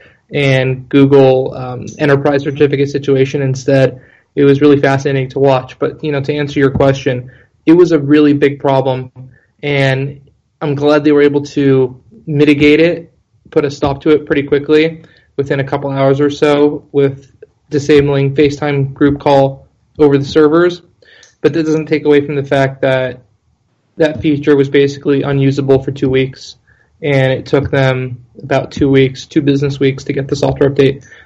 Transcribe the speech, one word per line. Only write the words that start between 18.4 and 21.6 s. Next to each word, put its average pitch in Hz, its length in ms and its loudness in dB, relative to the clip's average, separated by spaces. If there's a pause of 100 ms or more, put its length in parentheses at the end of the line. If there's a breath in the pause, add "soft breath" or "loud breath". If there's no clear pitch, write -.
group 143 260 0
call 139 480 0 (320)
over 143 180 4
the 135 80 -2
servers. 165 560 2 (600 soft breath)
But 147 120 0
that 160 100 -2